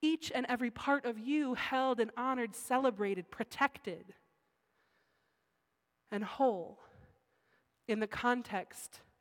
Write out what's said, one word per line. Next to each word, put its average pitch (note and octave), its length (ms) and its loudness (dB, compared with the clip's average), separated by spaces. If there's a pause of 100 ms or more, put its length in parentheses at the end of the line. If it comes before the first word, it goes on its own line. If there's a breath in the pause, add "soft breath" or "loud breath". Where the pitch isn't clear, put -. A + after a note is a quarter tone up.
Each D#4+ 320 2
and B3+ 140 0
every A#3+ 220 2
part C#4 360 2
of A#3 120 -2
you C4+ 360 2
held C4 440 2
and A3+ 180 2
honored, B3 380 0
celebrated, G3+ 760 0
protected, F#3+ 840 -2 (2000)
and D#4 120 -4
whole G#3 560 0 (1080 soft breath)
in G#3+ 120 0
the A3 60 0
context A#3 920 -4 (200)